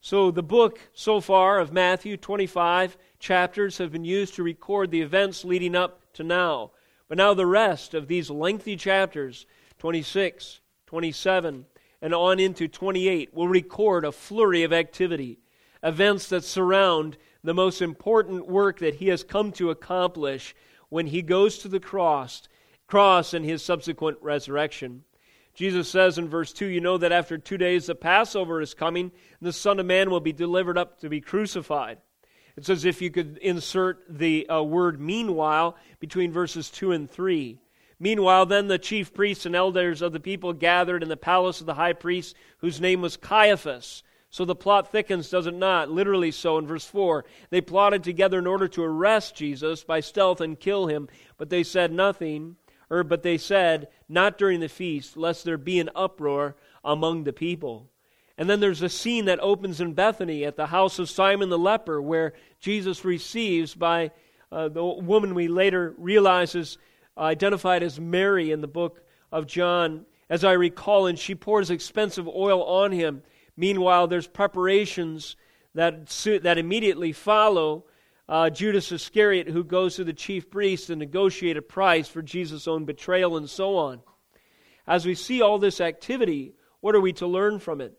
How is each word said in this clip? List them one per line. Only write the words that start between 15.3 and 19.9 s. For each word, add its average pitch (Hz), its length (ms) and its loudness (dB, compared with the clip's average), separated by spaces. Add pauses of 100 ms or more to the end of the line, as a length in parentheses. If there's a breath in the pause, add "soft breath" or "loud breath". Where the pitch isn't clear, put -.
events 185 500 2
that 185 120 -2
surround 180 760 2 (260 soft breath)
the 165 100 -2
most 185 260 2
important 190 680 0
work 196 320 0
that 151 160 -2
he 185 120 0
has 180 140 0
come 208 300 -4
to 175 180 -2
accomplish 165 880 -4 (320 soft breath)